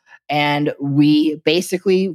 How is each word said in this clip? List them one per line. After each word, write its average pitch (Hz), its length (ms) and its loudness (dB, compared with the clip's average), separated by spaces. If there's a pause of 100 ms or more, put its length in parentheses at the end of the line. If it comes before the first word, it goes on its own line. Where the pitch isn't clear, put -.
(280)
And 147 520 0
we 147 540 2 (100)
basically 185 720 -2